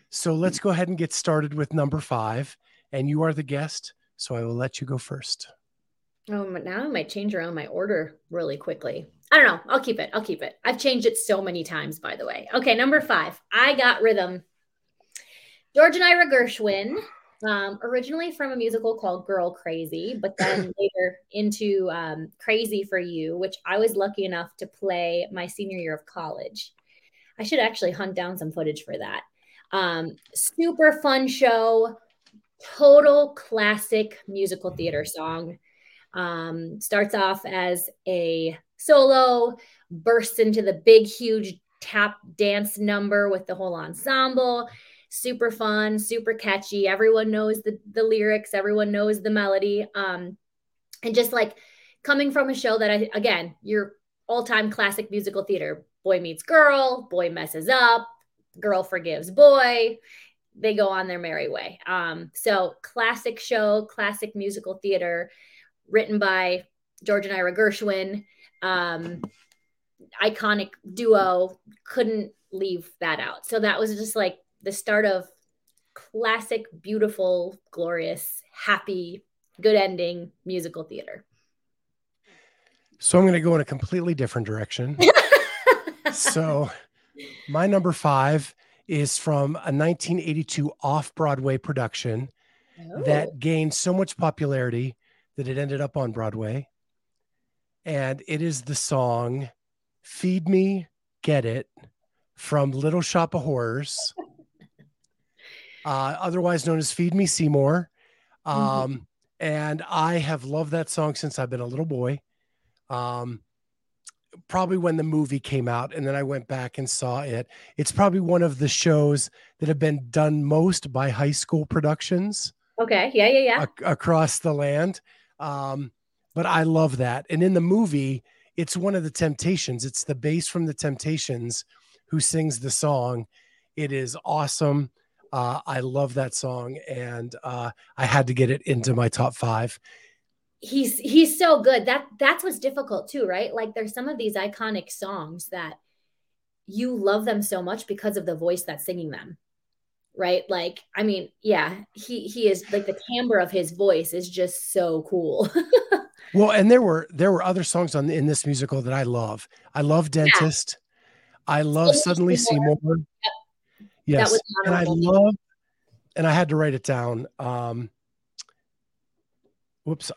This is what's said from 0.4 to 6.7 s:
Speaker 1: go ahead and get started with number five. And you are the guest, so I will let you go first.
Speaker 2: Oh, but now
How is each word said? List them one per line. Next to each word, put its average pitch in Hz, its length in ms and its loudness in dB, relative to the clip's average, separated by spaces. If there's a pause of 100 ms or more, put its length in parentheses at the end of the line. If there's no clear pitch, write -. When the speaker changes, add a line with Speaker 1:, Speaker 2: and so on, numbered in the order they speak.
Speaker 1:
go 202 100 -2
ahead 175 180 0
and 180 100 -6
get 160 140 -4
started 151 420 -2
with 147 200 -4
number 147 260 0
five. 117 560 -6 (380)
And 139 160 -2
you 151 140 0
are 160 100 0
the 147 100 -6
guest, 143 500 -8 (220)
so - 200 -8
I 117 80 -4
will 117 100 -4
let 123 260 -6
you 131 80 -8
go 131 100 -6
first. - 500 -10 (840)
Speaker 2:
Oh, 202 220 -6
but 180 120 -8
now 190 200 -8